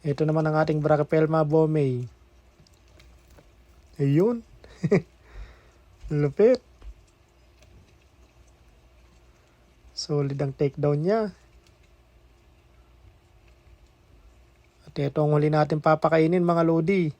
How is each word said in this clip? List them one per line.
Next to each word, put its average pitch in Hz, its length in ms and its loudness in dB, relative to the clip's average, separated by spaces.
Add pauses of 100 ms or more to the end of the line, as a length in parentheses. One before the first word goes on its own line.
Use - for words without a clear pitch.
Ito 143 160 -2
naman 156 240 0
ang 156 160 0
ating 151 240 -2
Brachypelma 156 640 0
bomei. 147 580 0 (1900)
Ayun. 180 480 0 (380)
<laughs> - 1300 -6
Lupit. 151 480 2 (3250)
Solid 143 400 -4
ang 139 160 -6
takedown 147 480 -2
niya. 208 300 -2 (3500)
At - 140 -20
ito 143 240 -2
ang 151 100 2
huli 147 160 2
natin 151 320 0
papakainin, 160 640 2
mga 170 220 2
lodi. 165 420 0 (100)